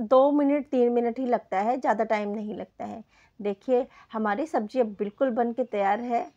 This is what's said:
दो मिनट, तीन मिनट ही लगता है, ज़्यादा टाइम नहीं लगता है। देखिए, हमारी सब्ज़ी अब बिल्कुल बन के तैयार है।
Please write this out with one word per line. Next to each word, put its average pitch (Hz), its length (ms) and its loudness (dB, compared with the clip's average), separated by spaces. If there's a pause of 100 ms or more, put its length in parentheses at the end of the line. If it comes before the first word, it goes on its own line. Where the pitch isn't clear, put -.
दो 262 300 6
मिनट, 285 400 2
तीन 240 220 2
मिनट 240 260 0
ही 262 80 -4
लगता 202 340 -2
है, 247 200 0
ज़्यादा 226 240 0
टाइम 214 240 -2
नहीं 208 260 -8
लगता - 300 -12
है। 214 200 -12 (360)
देखिए, 240 460 -2 (260)
हमारी 220 340 -2
सब्ज़ी 254 340 -2
अब 226 60 4
बिल्कुल 214 440 -2
बन 240 220 0
के 254 120 -2
तैयार 208 360 0
है। 240 360 -4